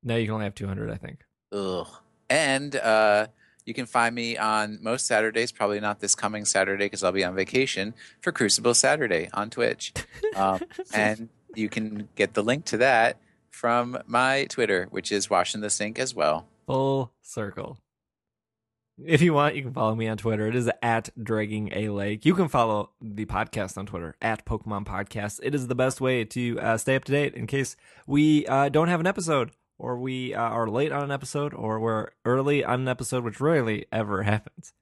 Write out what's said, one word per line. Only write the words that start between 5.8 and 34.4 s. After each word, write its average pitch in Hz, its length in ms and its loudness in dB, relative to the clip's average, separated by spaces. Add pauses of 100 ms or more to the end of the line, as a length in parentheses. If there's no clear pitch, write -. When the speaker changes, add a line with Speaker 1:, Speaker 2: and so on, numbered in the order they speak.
Speaker 2:
this 101 160 0
coming 104 280 -4
Saturday 98 440 2
'cause 98 160 -6
I'll 90 80 4
be 95 100 2
on 90 140 0
vacation, 107 580 0 (260)
for 175 120 -2
Crucible 120 420 2
Saturday 123 580 2
on 104 180 -4
Twitch. 117 480 -2
Speaker 1:
<laughs> - 40 -8 (320)
Speaker 2:
Um, 95 260 2 (340)
and 107 340 0 (260)
you 110 140 -2
can 107 480 -6
get 101 160 2
the 107 100 0
link 131 240 0
to 107 120 -4
that 120 420 4 (300)
from 120 560 0
my 131 420 2
Twitter, 101 420 0
which - 220 -4
is 101 160 0
Washing 98 320 2
the 107 80 -6
Sink 107 300 -4
as 131 160 -4
well. 78 340 0 (180)
Speaker 1:
Full 135 540 0
circle. - 580 -10 (1300)
If 156 160 4
you 170 140 6
want, 147 220 4
you 143 60 -6
can 123 120 -10
follow 110 200 0
me 113 140 -2
on 110 80 -4
Twitter. 107 320 -2
It 117 60 -2
is 120 160 2 (120)
at 113 280 0 (120)
dragging 107 520 -4
a 107 160 -2
lake. 104 340 -4
You 180 100 6
can 175 140 2
follow 113 520 0
the 107 260 -8
podcast 98 500 -4
on 95 80 -8
Twitter, 85 380 -10
at 110 240 -4
Pokemon 104 400 -6
Podcast. 101 560 -6
It 139 120 -2
is 127 120 -2
the 123 80 -2
best 127 260 0
way 127 240 2
to, 120 360 -4
uh, 113 180 2
stay 135 180 2
up 131 80 -2
to 135 80 -2
date 143 220 0
in 117 120 -8
case 135 300 -4 (300)
we, 151 400 4
uh, 139 240 4
don't 156 180 4
have 175 120 2
an 165 60 2
episode, 165 440 0 (280)
or 123 200 -6
we, 127 360 -4
uh, 113 60 -2
are 117 280 0
late 135 240 0
on 143 100 -2
an 139 80 -4
episode, 143 420 -4
or 110 260 -4
we're 110 300 0 (160)
early 135 400 4
on 123 160 0
an 131 80 0
episode, 127 340 -2
which 113 160 -4
rarely 131 540 2
ever 104 300 0
<laughs> 101 100 2
happens. - 500 -6